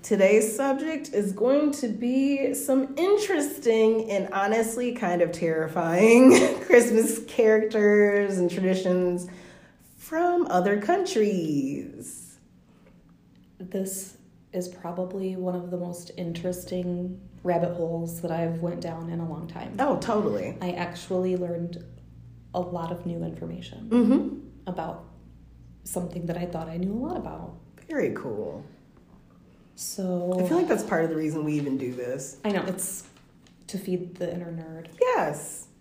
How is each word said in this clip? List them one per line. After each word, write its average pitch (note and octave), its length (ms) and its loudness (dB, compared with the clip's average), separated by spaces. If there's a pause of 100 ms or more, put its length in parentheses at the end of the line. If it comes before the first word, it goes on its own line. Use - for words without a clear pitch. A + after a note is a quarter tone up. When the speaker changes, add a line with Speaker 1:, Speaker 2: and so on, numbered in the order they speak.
Speaker 1:
Today's G#3 540 4
subject C#4 580 -2
is G3 200 0
going C#4 400 2
to B3 140 -4
be C4+ 680 0
some - 420 0
interesting A#3+ 1120 2
and F#3+ 240 -2
honestly A3 600 0
kind F3 280 0
of E3 100 2
terrifying E3+ 1000 6 (300)
<laughs> - 0 -
Christmas A#3 640 4
characters G#3 1120 4
and F3 100 2
traditions F3+ 760 0 (720)
from F4 500 0
other G3+ 340 2
countries. F3+ 1600 -2 (1200)
Speaker 2:
This F#3+ 580 -6 (360)
is F3+ 140 -4
probably F#3 680 -6
one F3+ 200 -2
of F3 140 -6
the F3+ 80 -4
most F3 400 -8
interesting F3+ 1040 -4 (220)
rabbit E3+ 320 2
holes E3+ 460 -4
that E3+ 100 -4
I've E3 300 -2
went E3+ 200 -4
down E3 300 -8
in E3+ 80 -4
a E3 100 -4
long - 180 -8
time. - 320 -12
Speaker 1:
Oh, C4 200 2
totally. F#3+ 640 -2
Speaker 2:
I F3+ 100 -4
actually F#3 680 -2
learned E3+ 460 -6 (680)
a F3+ 80 -2
lot F3 300 -6
of F3 140 -8
new E3+ 180 -6
information E3 680 -10
Speaker 1:
Mm-hmm. A#3+ 480 4 (280)
Speaker 2:
about F3 360 -8 (800)
something F3 420 -6
that E3 120 -4
I F3 80 -4
thought D#3+ 220 -8
I E3 100 -10
knew F#3+ 160 -2
a A3+ 120 -4
lot F4 120 -6
about. D#3+ 360 -10 (340)
Speaker 1:
Very A3 280 0
cool. G2+ 500 -8 (1120)
Speaker 2:
So F3+ 640 -2
Speaker 1:
I F3+ 80 4
feel D#4+ 100 4
like F4+ 100 4
that's G#3+ 160 2
part E3 200 2
of D#3+ 60 0
the D#3+ 60 -2
reason D3+ 300 -2
we D3+ 80 0
even C#3 240 0
do B2+ 160 -4
this. B2+ 500 -8
Speaker 2:
I G#3+ 60 0
know, F#3 180 0
it's - 360 -6 (640)
to G3 100 -8
feed F3+ 380 -4
the F3 180 -6
inner E3+ 180 -8
nerd. D#3+ 360 -12 (120)
Speaker 1:
Yes. E3 680 0 (140)